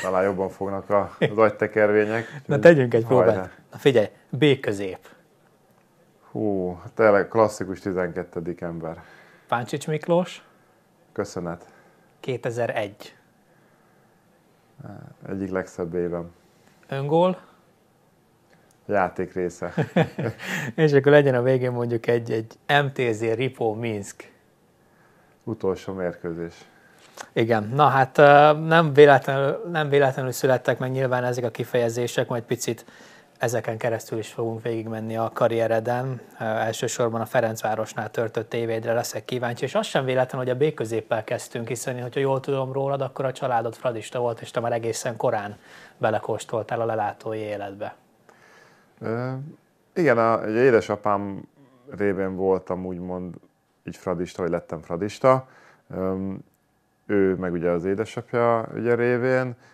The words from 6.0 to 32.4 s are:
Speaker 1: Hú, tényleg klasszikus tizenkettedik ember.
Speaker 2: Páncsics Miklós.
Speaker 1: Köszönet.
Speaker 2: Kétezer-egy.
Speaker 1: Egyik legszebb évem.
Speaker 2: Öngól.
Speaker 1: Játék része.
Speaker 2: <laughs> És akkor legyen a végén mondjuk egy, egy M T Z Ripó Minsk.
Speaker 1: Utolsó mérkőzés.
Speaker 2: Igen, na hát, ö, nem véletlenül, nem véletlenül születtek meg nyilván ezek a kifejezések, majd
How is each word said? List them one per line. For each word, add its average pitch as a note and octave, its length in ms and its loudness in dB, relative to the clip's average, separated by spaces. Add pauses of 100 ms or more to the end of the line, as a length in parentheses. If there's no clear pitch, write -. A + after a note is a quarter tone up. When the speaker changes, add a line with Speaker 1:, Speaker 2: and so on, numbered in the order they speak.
Speaker 1:
Hú, F#2+ 500 -4 (140)
tényleg G2+ 340 6
klasszikus G2 520 0
tizenkettedik F2 800 -4
ember. E2 420 -10 (460)
Speaker 2:
Páncsics A#2+ 380 -4
Miklós. E3+ 580 -2 (680)
Speaker 1:
Köszönet. F2 520 -8 (560)
Speaker 2:
Kétezer-egy. A#2 960 -6 (2000)
Speaker 1:
Egyik F#2+ 220 -6
legszebb F2+ 440 -6
évem. E2+ 360 -4 (580)
Speaker 2:
Öngól. D#3+ 500 0 (1500)
Speaker 1:
Játék F#2 440 -2
része. F2+ 400 -6 (520)
Speaker 2:
<laughs> B2 500 -8
És D#3 180 4
akkor C#3 200 6
legyen C#3+ 220 6
a A#2+ 80 2
végén B2+ 300 2
mondjuk A#2+ 340 -2
egy, A#2+ 240 0
egy A2+ 360 -6
M C#3+ 260 2
T B2 200 -2
Z A2+ 220 -2
Ripó A#2+ 400 -2
Minsk. A2 580 -8 (1120)
Speaker 1:
Utolsó G2 480 -4
mérkőzés. E2+ 640 -6 (800)
Speaker 2:
Igen, A2+ 420 0
na D3 120 4
hát, C3 320 2
ö, D3 340 10
nem D#3+ 400 2
véletlenül, C#3 800 6
nem D#3 180 -4
véletlenül C3+ 440 2
születtek B2+ 460 0
meg C3 120 -4
nyilván B2+ 340 0
ezek B2 200 -2
a A2+ 60 0
kifejezések, A#2+ 800 -2
majd A#2+ 140 -4